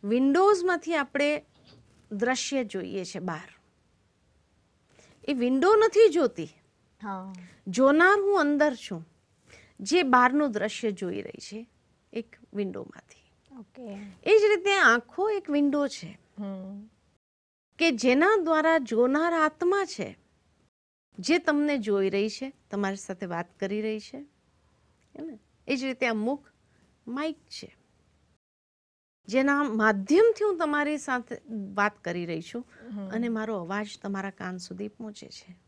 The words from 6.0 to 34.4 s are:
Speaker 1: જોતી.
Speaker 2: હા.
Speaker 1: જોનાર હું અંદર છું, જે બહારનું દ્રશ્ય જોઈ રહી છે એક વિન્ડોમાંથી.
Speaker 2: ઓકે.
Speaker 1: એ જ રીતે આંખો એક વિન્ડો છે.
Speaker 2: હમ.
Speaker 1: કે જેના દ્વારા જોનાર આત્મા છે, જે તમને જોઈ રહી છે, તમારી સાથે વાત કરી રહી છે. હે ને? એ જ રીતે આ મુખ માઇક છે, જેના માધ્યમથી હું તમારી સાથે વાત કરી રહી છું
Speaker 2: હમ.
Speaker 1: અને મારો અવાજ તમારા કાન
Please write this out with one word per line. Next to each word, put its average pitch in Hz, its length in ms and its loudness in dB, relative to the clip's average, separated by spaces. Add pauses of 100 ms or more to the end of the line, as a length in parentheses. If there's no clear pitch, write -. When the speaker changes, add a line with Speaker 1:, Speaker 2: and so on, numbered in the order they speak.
Speaker 1:
જોતી. 269 400 0 (540)
Speaker 2:
હા. 190 300 -10 (360)
Speaker 1:
જોનાર 302 520 6
હું 392 200 2
અંદર 294 340 2
છું, 170 340 -12 (720)
જે 311 220 2
બહારનું 254 480 4
દ્રશ્ય 208 420 -4
જોઈ 180 300 -6
રહી - 180 -14
છે 220 280 -14 (440)
એક 226 240 -10 (180)
વિન્ડોમાંથી. - 800 -8 (260)
Speaker 2:
ઓકે. 240 240 -20 (480)
Speaker 1:
એ 427 80 8
જ 415 180 4
રીતે 392 180 0
આંખો 339 560 2
એક 403 200 -4
વિન્ડો 285 380 2
છે. - 300 -14 (200)
Speaker 2:
હમ. 196 500 -12 (920)
Speaker 1:
કે 330 120 2
જેના 269 540 4
દ્વારા 320 340 2
જોનાર 269 540 2
આત્મા 349 520 0
છે, - 340 -10 (1000)
જે 294 200 0
તમને 294 400 0
જોઈ 196 320 0
રહી 196 180 0
છે, 269 240 -10 (180)
તમારી 202 260 -4
સાથે 196 300 -12
વાત 175 340 -8
કરી 202 220 -4
રહી 220 180 -4
છે. 262 180 -16 (1000)
હે - 40 -12
ને? 311 160 -14 (300)
એ 277 80 0
જ 254 80 -6
રીતે 262 220 -4
આ 233 60 0
મુખ 226 400 -4 (560)
માઇક 285 280 -8
છે, - 400 -20 (1500)
જેના 277 340 2
માધ્યમથી 226 840 2
હું 392 140 0
તમારી 294 400 -2
સાથે 247 380 -6 (380)
વાત 208 300 -2
કરી 175 220 -6
રહી 165 160 -6
છું 240 240 -12 (240)
Speaker 2:
હમ. 202 180 -10
Speaker 1:
અને 226 200 -4
મારો 220 280 -4
અવાજ 190 300 -6 (160)
તમારા 196 280 -6
કાન 185 260 -12